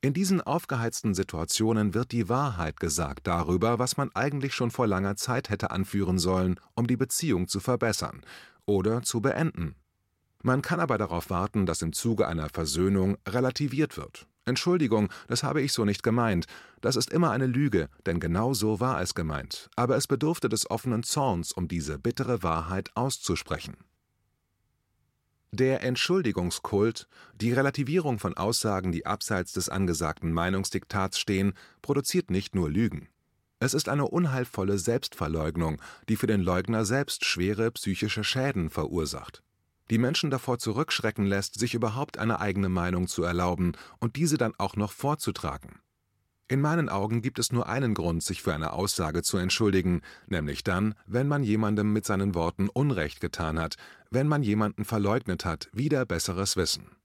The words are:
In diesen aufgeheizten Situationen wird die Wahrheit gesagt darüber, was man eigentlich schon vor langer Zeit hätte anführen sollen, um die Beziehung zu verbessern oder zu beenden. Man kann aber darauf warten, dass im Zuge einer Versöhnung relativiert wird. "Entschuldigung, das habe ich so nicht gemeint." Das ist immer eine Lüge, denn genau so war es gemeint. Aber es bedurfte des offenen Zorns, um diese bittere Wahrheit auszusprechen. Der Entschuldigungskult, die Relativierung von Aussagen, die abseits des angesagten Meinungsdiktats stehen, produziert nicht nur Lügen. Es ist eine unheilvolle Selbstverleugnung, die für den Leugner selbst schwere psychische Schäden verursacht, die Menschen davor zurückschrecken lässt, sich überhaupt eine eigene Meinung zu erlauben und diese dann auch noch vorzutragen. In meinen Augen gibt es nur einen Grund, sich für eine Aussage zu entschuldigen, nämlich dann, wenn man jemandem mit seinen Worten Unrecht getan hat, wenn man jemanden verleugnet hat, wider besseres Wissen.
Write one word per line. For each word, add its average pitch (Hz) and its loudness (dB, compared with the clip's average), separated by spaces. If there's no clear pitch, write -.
In 139 2
diesen 185 2
aufgeheizten 117 0
Situationen 104 2
wird 123 0
die 113 0
Wahrheit 107 -2
gesagt 76 -2
darüber, 90 2
was 123 0
man 139 -2
eigentlich 139 -2
schon 120 0
vor 123 0
langer 98 2
Zeit 127 -4
hätte 104 -2
anführen 92 0
sollen, 92 2
um 117 0
die 120 2
Beziehung 110 0
zu 101 -2
verbessern - 0
oder 104 2
zu - -2
beenden. 110 0
Man 127 4
kann 175 -2
aber 127 2
darauf 85 -2
warten, 95 2
dass 85 -2
im 82 -2
Zuge 110 0
einer 78 -2
Versöhnung 92 2
relativiert 127 -2
wird. - -14
"Entschuldigung, 123 2
das 120 0
habe 139 0
ich 139 0
so 113 2
nicht 101 2
gemeint." 113 2
Das - 2
ist - -2
immer 165 4
eine 127 2
Lüge, 120 2
denn 87 0
genau 90 2
so 107 0
war 123 0
es 90 -4
gemeint. 76 -6
Aber 123 2
es 135 2
bedurfte 147 0
des 107 -2
offenen 113 -2
Zorns, 113 -2
um 90 -4
diese 76 -4
bittere 117 -2
Wahrheit 82 -2
auszusprechen. - -4
Der 131 2
Entschuldigungskult, 113 0
die 117 2
Relativierung 139 0
von 90 -2
Aussagen, 95 0
die 82 -2
abseits 95 -2
des 90 -2
angesagten 82 0
Meinungsdiktats 95 -2
stehen, 98 0
produziert 143 -2
nicht 95 -2
nur 85 2
Lügen. 101 0
Es 135 0
ist 156 0
eine 143 0
unheilvolle 127 0
Selbstverleugnung, 80 -2
die 110 2
für 127 0
den 101 4
Leugner 92 0
selbst 131 -2
schwere 104 0
psychische 104 -2
Schäden 131 0
verursacht, - -4
die 113 2
Menschen 139 0
davor 127 -2
zurückschrecken 110 -2
lässt, 98 0
sich 117 -2
überhaupt 113 -2
eine 113 0
eigene 98 0
Meinung 90 0
zu - -2
erlauben 87 2
und 123 -4
diese 156 2
dann 113 0
auch 98 -4
noch 104 -2
vorzutragen. - -4
In 135 2
meinen 151 2
Augen 107 0
gibt 131 -4
es 117 0
nur 120 0
einen 117 0
Grund, 82 0
sich - -6
für 90 2
eine 78 -2
Aussage 85 0
zu - 0
entschuldigen, 92 2
nämlich 76 -2
dann, 101 0
wenn 123 0
man 143 0
jemandem 107 2
mit 107 0
seinen 98 0
Worten 87 0
Unrecht 123 0
getan 80 -4
hat, 80 -4
wenn 135 2
man 147 2
jemanden 107 0
verleugnet 101 0
hat, 80 -4
wider 135 0
besseres 90 -2
Wissen. - -2